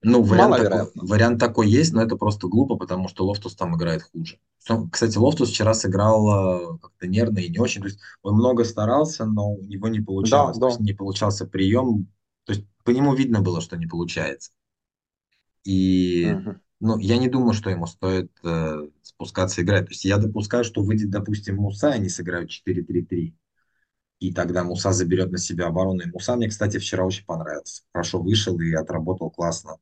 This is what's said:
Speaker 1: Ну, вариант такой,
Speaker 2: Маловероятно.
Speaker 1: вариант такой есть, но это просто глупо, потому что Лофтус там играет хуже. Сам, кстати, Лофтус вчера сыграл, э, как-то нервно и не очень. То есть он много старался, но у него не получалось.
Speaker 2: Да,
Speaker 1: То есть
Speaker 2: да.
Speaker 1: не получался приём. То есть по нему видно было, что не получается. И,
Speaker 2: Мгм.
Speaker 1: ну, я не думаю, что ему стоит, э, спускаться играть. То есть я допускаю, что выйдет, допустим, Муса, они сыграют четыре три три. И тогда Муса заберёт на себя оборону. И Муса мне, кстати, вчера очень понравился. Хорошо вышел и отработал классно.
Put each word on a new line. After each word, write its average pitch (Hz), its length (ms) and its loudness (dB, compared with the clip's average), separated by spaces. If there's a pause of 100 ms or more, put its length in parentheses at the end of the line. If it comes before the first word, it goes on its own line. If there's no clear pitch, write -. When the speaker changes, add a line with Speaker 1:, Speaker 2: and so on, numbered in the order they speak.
Speaker 1:
Ну, 117 220 6
вариант 110 320 8
такой, 101 260 2
Speaker 2:
Маловероятно. - 140 -8
Speaker 1:
вариант 107 460 2
такой 110 280 2
есть, 151 220 6
но 113 100 2
это 113 140 0
просто 104 320 -2
глупо, 117 300 2
потому 92 320 -4
что - 160 -4
Лофтус 98 300 -4
там 85 200 -2
играет 82 280 -2
хуже. - 360 -12 (200)
Сам, 113 300 -2
кстати, 110 280 0
Лофтус 131 320 4
вчера 110 240 2
сыграл, 98 1000 2
э, - 60 -14
как-то - 260 -16
нервно 104 320 0
и 87 100 -4
не 85 100 -6
очень. 117 220 -2
То 98 60 -8
есть 98 120 -10 (220)
он 101 140 0
много 120 280 4
старался, 117 640 0
но 104 260 0
у 101 140 -6
него 101 240 -6
не 110 100 -2
получалось. 113 580 2
Speaker 2:
Да, - 20 -8
Speaker 1:
То 127 100 2
есть 120 100 -2
Speaker 2:
да. - 0 -
Speaker 1:
не 101 140 0
получался 98 520 -2
приём. 101 640 0 (380)
То 110 80 -4
есть 104 120 -6 (200)
по 120 60 2
нему 135 220 4
видно 120 280 2
было, 87 180 0
что 82 160 -10
не 85 120 -6
получается. 82 640 -6 (1120)
И, 92 720 2
Speaker 2:
Мгм. 190 240 -8 (200)
Speaker 1:
ну, 110 200 0
я 104 180 2
не 127 100 2
думаю, 123 260 2
что 101 160 -2
ему 85 180 -2
стоит, 92 440 -4 (120)
э, 80 440 -4 (140)
спускаться 92 600 -4
играть. 87 260 4
То - 40 -16
есть - 140 -10
я 101 120 4
допускаю, 107 460 0
что 113 180 -4
выйдет, 107 280 0
допустим, 101 480 -4
Муса, 101 340 0
они 104 180 -2
сыграют 87 400 -8
четыре - 340 -6
три 87 220 -2
три. 85 300 -4 (840)
И 92 140 -4
тогда 87 300 -2
Муса 90 300 -2
заберёт 90 380 0
на 90 80 -6
себя 87 280 -4
оборону. 92 360 0
И 85 80 -8
Муса 92 240 -4
мне, 113 140 0
кстати, 104 300 -4
вчера 92 260 -2
очень 98 200 -4
понравился. 80 580 -10 (100)
Хорошо 85 280 -4
вышел 98 380 0
и 82 140 0
отработал 80 580 -4
классно. 82 500 -6